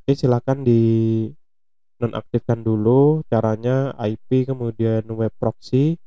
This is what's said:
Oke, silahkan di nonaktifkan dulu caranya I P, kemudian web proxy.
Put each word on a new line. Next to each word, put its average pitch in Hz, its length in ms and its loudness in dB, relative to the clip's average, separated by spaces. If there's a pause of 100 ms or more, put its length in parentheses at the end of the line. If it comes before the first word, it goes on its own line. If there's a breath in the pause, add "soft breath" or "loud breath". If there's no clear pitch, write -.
Oke, 143 160 0
silahkan 135 480 0
di 113 640 2 (720)
nonaktifkan 117 640 -4
dulu 127 640 2
caranya 117 720 -2
I 110 160 -2
P, 131 320 -2
kemudian 113 640 -2
web 110 240 -2
proxy. 135 720 -2